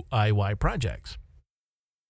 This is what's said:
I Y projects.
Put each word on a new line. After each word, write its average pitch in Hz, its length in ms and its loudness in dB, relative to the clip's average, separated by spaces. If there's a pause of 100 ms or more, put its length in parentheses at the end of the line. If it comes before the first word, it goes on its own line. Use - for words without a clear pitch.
I 107 220 4
Y 101 220 0
projects. - 640 -2 (920)